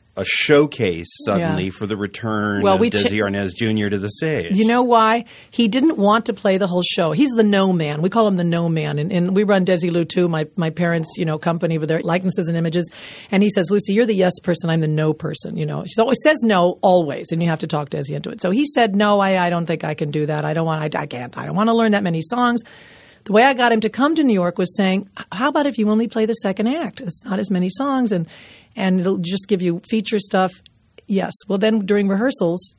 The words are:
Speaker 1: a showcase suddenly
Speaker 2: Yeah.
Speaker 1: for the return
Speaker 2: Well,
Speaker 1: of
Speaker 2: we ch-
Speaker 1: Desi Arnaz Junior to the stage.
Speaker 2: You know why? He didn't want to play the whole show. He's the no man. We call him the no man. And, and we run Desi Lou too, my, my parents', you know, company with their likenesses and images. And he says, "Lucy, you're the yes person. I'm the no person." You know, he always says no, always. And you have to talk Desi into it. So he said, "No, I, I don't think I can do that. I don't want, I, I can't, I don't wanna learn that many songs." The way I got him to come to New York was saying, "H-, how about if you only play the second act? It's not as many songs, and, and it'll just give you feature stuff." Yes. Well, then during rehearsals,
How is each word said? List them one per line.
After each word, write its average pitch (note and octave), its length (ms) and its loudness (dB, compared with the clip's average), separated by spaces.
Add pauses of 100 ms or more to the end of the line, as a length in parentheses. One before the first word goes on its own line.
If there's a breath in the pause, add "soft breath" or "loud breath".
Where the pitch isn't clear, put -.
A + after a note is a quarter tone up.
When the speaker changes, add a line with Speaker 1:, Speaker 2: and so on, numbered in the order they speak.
(160)
Speaker 1:
a G2 80 -6
showcase A#2 840 0 (180)
suddenly F#2+ 380 0
Speaker 2:
Yeah. F#2+ 80 -4
Speaker 1:
for - 140 -8
the G#2 100 -4
return G#2 680 -4
Speaker 2:
Well, F#3+ 120 4
Speaker 1:
of F#2+ 60 0
Speaker 2:
we A#3 80 2
ch- G#2 60 -2
Speaker 1:
Desi G#2 240 0
Arnaz G2+ 340 -2
Junior A2 380 -2
to G2+ 80 -2
the G2+ 140 -4
stage. D3+ 440 -2
Speaker 2:
You A3 80 2
know A#3+ 200 2
why? A#3 400 2 (260 loud breath)
He A#3 160 0
didn't C4 320 2
want G#3 280 2
to A#3+ 60 0
play F#3+ 260 0
the F#3+ 100 0
whole F3+ 160 0
show. E3+ 260 -2
He's B3 220 2
the A3+ 100 2
no G3 300 2
man. D3+ 300 -2
We F#3 80 0
call A3 180 2
him F#3+ 80 0
the F3 80 -2
no E3+ 240 0
man. D3+ 320 -2
And, D#3+ 100 -4
and F3+ 240 0
we G#3 80 4
run G3 240 2
Desi F3+ 240 0
Lou E3+ 140 0
too, F3 240 0
my, D#3 260 -2
my D#3+ 160 -2
parents', E3 480 -2
you F3 60 -4
know, D#3 120 -2
company E3 420 -2
with D3+ 100 -2
their D#3+ 140 0
likenesses F3+ 440 -2
and E3+ 100 -2
images. E3 320 -2 (440 loud breath)
And G3 100 4
he G#3 80 4
says, F#3 220 0
"Lucy, G3+ 220 0
you're A#3 120 4
the A3 80 0
yes F3+ 200 2 (100)
person. E3 260 -2
I'm E3 80 2
the D#3 80 0
no D#3 260 0
person." D3+ 440 -8
You D#3 100 -4
know, D3 180 -6
he - 160 -2
always A#3+ 220 2
says D#4 220 4
no, F3+ 380 2
always. F3 500 2
And E3 100 0
you E3+ 60 2
have D#3+ 100 0
to E3 80 -4
talk D3 240 -4
Desi D3+ 240 -6
into D3 160 -6
it. - 100 -12
So F3+ 120 0
he C4+ 160 2
said, A3+ 260 2
"No, G#3 240 4
I, F#3+ 260 2
I F3 60 0
don't E3+ 160 -2
think D#3+ 160 -4
I D#3 120 -4
can D3+ 180 -4
do D3+ 140 0
that. D3+ 180 -2
I D#3 100 -2
don't E3 120 0
want, D#3 280 -2
I, E3 60 -2
I D3+ 60 -6
can't, B2 300 -10
I F3 100 -8
don't D3+ 100 -4
wanna A3 180 2
learn A3+ 160 4
that G3+ 140 2
many E3 160 -2
songs." A#3+ 400 0 (640 loud breath)
The G#3 80 -4
way A3 100 8
I C4+ 120 6
got A#3+ 180 2
him A3+ 80 4
to G#3+ 80 -2
come C#4 280 0
to D#4+ 60 2
New B3 120 4
York F3 240 0
was F3+ 180 -2
saying, F#3+ 320 0 (100)
"H-, - 140 -16
how A#3+ 160 -2
about D4 180 0
if C4+ 120 -2
you G#3 120 2
only A3 160 2
play A3 200 0
the A3 80 -2
second G#3 340 -2
act? D4+ 320 -6
It's G3+ 240 -10
not F#3+ 160 -4
as G3 100 -4
many F3+ 200 0
songs, C4 420 0
and, F3 140 -2 (500 loud breath)
and F#3 240 2
it'll F#3+ 160 0
just F#3 320 -4
give F#3 140 0
you F3 260 -2
feature A3 300 -2
stuff." F#3 340 0 (540)
Yes. F#3+ 260 -2 (160)
Well, G3 80 0
then G#3+ 300 0
during G3+ 200 2
rehearsals, G3 720 -2